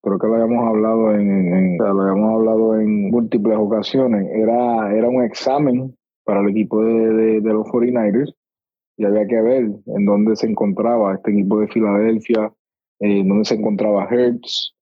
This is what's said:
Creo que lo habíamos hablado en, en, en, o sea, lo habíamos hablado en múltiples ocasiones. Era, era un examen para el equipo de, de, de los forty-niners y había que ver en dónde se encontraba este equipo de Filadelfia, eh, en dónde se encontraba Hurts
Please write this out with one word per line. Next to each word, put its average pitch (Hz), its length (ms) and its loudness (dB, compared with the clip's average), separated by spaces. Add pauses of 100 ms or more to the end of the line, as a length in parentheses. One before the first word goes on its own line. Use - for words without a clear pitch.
Creo 98 160 -4
que 107 80 -2
lo 113 80 0
habíamos 117 320 0
hablado 110 480 2
en, 101 160 0
en, 92 240 0
en, 92 260 0
o - 20 2
sea, 101 100 0
lo 98 100 0
habíamos 104 320 0
hablado 110 440 2
en 104 300 0
múltiples 110 480 0
ocasiones. 107 720 0
Era, 113 640 0
era 113 140 2
un 127 140 0
examen 131 720 -2 (260)
para 101 180 -2
el 101 80 0
equipo 107 340 0
de, 113 300 2
de, 110 280 2
de 110 120 0
los 107 140 -2
forty-niners 120 640 0 (680)
y 107 80 -2
había 104 200 2
que 113 160 0
ver 123 220 2
en 104 420 -4
dónde 104 300 2
se 110 100 -4
encontraba 107 720 0
este - 160 -4
equipo 101 280 0
de 104 100 -2
Filadelfia, 107 840 0 (460)
eh, 101 220 0
en 95 80 2
dónde 101 160 2
se 117 100 0
encontraba 104 520 -2
Hurts 120 760 -2